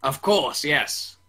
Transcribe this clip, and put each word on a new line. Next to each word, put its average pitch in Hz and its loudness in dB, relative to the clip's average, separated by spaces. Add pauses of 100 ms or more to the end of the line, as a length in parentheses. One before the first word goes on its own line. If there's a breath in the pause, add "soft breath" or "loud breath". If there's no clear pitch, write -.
Of 139 -2
course, 196 2
yes. - -2 (120)